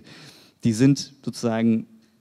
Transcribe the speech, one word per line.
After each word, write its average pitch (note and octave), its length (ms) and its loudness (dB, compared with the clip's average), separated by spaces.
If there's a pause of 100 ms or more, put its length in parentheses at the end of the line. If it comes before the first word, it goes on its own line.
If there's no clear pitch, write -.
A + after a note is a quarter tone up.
(640)
Die A#2 100 2
sind C3+ 420 0 (100)
sozusagen A2+ 640 -2 (340)